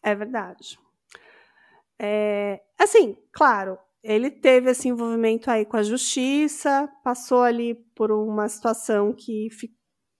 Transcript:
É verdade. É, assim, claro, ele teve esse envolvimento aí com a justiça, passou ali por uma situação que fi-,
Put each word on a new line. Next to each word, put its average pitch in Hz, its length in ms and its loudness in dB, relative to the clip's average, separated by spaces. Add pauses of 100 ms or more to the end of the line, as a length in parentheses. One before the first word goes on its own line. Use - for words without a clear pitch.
É 208 120 0
verdade. 208 640 -10 (1200)
É, 208 640 -2 (180)
assim, 392 380 4 (160)
claro, 202 460 0 (240)
ele 220 280 0
teve 254 400 4
esse 247 160 -2
envolvimento 233 640 -2
aí 220 140 0
com 214 140 -4
a 214 40 2
justiça, 277 1040 0 (160)
passou 247 400 0
ali 233 320 0 (200)
por 214 180 0
uma 214 380 -2
situação 214 640 -2
que 214 360 -10
fi-, - 240 -16 (460)